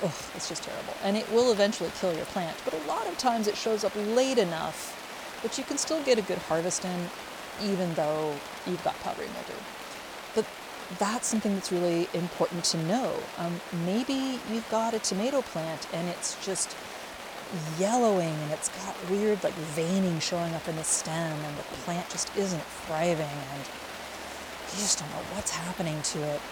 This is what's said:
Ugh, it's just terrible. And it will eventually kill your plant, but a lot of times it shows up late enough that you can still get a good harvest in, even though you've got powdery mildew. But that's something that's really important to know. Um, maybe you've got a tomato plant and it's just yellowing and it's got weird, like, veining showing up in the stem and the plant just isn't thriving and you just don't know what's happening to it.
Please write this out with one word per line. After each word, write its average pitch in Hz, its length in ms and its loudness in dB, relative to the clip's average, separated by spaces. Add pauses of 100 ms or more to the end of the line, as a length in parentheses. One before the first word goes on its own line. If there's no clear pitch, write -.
Ugh, 170 100 2 (220)
it's - 140 -4
just - 140 -4
terrible. - 380 -6
And 196 140 4
it 214 160 0
will 240 200 8
eventually 202 480 4
kill 185 140 4
your 160 120 0
plant, 170 400 -2
but - 80 -2
a 294 140 -2
lot 349 200 0
of 339 100 -4
times 233 300 4
it 208 80 2
shows 214 300 2
up 190 100 2
late 240 420 4
enough 165 560 0 (500)
that - 140 -2
you 277 60 -2
can 285 140 -2
still 311 260 0
get 254 160 6
a - 20 0
good 180 180 0
harvest 170 440 0
in, 180 260 -2 (540)
even 185 300 2
though 151 420 2 (300)
you've 180 180 -2
got - 160 0
powdery - 340 -4
mildew. - 200 -8 (800)
But 220 100 4 (540)
that's 220 280 2
something 214 260 4
that's 196 180 0
really 175 420 4
important 170 500 0
to - 200 2
know. 196 300 2 (240)
Um, 175 220 -2 (260)
maybe 254 540 0 (120)
you've 226 180 -2
got 226 240 2
a 220 60 2
tomato 240 420 2
plant 160 520 -4
and 175 140 0
it's - 380 -4
just - 300 -2 (1000)
yellowing 196 560 6
and 151 180 -2
it's - 180 -2
got 190 260 -6 (140)
weird, 202 340 4
like, - 100 2
veining 165 680 2
showing 170 340 0
up 160 140 -4
in 165 80 -2
the 160 80 -4
stem 160 600 0
and 147 140 -6
the - 60 -6 (200)
plant 175 260 -2
just - 260 -4
isn't 185 280 0
thriving 160 640 0
and 143 380 -6 (1080)
you 185 60 -2
just 208 200 4
don't 151 100 -6
know 156 260 -6
what's 202 160 -2
happening 165 500 -2
to 151 220 -2
it. 147 180 0 (100)